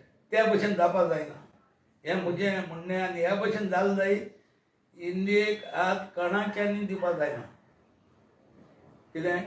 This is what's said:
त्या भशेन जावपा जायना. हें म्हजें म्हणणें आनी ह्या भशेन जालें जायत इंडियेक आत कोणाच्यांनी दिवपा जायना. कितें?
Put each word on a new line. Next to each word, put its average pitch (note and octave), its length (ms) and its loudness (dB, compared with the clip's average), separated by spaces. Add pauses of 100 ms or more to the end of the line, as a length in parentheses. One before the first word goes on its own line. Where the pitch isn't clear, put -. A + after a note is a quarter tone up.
(300)
त्या A3 140 4
भशेन G3+ 300 2
जावपा F3 300 4
जायना. D#3 400 -4 (600)
हें F3 180 0
म्हजें F#3+ 360 0 (100)
म्हणणें F3+ 340 -4
आनी F3+ 180 -4
ह्या F3+ 140 4
भशेन G3+ 340 -2
जालें F#3+ 260 2
जायत G3 320 2 (720)
इंडियेक G3+ 640 0
आत F#3 320 0
कोणाच्यांनी G3+ 880 -2
दिवपा F3 260 -2
जायना. C#3 300 -2 (1700)
कितें? F3 340 -2